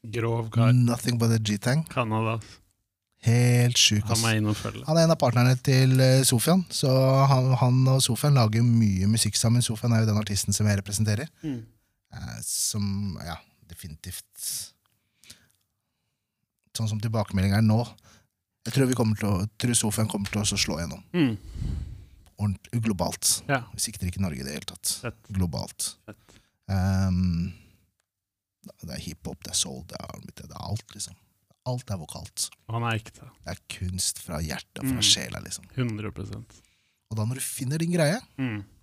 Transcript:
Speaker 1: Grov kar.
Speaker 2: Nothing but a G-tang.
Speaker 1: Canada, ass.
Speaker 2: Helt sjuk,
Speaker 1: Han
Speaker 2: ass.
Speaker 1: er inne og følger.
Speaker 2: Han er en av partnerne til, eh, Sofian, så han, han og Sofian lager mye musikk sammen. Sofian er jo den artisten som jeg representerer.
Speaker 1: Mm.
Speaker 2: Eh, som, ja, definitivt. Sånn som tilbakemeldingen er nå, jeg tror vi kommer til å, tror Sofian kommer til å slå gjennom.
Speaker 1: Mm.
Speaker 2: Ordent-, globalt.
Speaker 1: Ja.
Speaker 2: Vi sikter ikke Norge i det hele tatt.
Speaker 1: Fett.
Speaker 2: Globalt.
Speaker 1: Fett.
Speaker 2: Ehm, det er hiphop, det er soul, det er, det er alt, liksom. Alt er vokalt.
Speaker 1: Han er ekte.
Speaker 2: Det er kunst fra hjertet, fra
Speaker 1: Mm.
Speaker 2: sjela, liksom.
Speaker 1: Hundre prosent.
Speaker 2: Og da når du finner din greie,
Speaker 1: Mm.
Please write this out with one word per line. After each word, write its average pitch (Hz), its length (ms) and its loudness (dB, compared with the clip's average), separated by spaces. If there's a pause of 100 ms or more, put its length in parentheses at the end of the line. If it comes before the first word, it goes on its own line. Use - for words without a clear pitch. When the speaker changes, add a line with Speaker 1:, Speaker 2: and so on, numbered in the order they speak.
Speaker 1:
Grov 113 480 -2
kar. 120 160 6
Speaker 2:
Nothing 120 480 2
but 113 160 4
a 110 40 2
G-tang. 110 520 0
Speaker 1:
Canada, 110 480 0
ass. - 160 -16 (720)
Speaker 2:
Helt 123 480 4
sjuk, 107 320 4
Speaker 1:
Han 117 80 2
Speaker 2:
ass. 117 80 0
Speaker 1:
er 110 160 2
inne 107 140 2
og - 20 0
følger. 113 320 -10
Speaker 2:
Han 156 100 0
er 165 60 6
en 165 80 6
av 156 80 4
partnerne 127 400 4
til, 131 400 4
eh, 131 240 6
Sofian, 156 380 4 (100)
så - 160 -2 (400)
han, 131 220 4 (100)
han 127 220 4 (100)
og 131 100 4
Sofian 143 320 2
lager 117 300 4
mye 104 480 4
musikk 110 240 0
sammen. 120 260 2
Sofian 117 300 -2
er 113 140 4
jo 107 80 2
den 107 80 0
artisten 101 340 -2
som 107 160 2
jeg 101 80 2
representerer. 107 480 -2 (160)
Speaker 1:
Mm. 139 140 -4 (580)
Speaker 2:
Eh, - 220 -12 (100)
som, 101 720 -4 (100)
ja, 82 80 -8 (320)
definitivt. - 1040 -14 (2000)
Sånn 113 120 -4
som 107 160 -4
tilbakemeldingen 101 560 0
er 110 60 4
nå, 110 160 4 (840)
jeg 113 100 -6
tror 131 120 4
vi 127 80 0
kommer 110 240 0
til 104 80 -2
å, 101 200 0 (120)
tror 120 160 0
Sofian 110 320 0
kommer 101 240 -6
til 104 100 -2
å 104 60 -2
slå 95 320 -2
gjennom. 80 220 -8 (100)
Speaker 1:
Mm. 143 220 2 (1040)
Speaker 2:
Ordent-, 101 300 -4 (160)
globalt. - 460 -2 (180)
Speaker 1:
Ja. 135 140 0 (100)
Speaker 2:
Vi - 100 -6
sikter 92 240 -6
ikke 90 160 -4
Norge 69 200 -6
i 67 40 -10
det 73 80 -10
hele - 140 -10
tatt. - 320 -8
Speaker 1:
Fett. 117 160 -10 (180)
Speaker 2:
Globalt. 78 540 -4 (180)
Speaker 1:
Fett. - 300 -20 (340)
Speaker 2:
Ehm, 92 800 0 (1400)
det 80 100 -12
er - 80 -10
hiphop, - 400 -12
det - 80 -12
er - 80 -2
soul, 65 300 -6
det - 100 -16
er, - 220 -14 (160)
det - 100 -18
er - 140 -16
alt, - 240 -6 (100)
liksom. - 220 -14 (480)
Alt 127 260 -6
er 92 80 -6
vokalt. - 480 -10 (240)
Speaker 1:
Han 117 160 -4
er 113 120 -2
ekte. - 280 -18 (160)
Speaker 2:
Det - 80 -12
er - 80 -12 (140)
kunst 92 500 -6
fra 80 160 -8
hjertet, - 400 -8
fra 135 160 -4
Speaker 1:
Mm. 110 80 -2
Speaker 2:
sjela, - 400 0
liksom. - 220 -12 (100)
Speaker 1:
Hundre 107 380 -6
prosent. 104 400 -12 (580)
Speaker 2:
Og 110 60 -6
da 107 80 -2
når 123 100 -4
du 131 100 -8
finner 139 320 -6
din 165 140 -2
greie, 170 280 2 (180)
Speaker 1:
Mm. 110 260 -4 (200)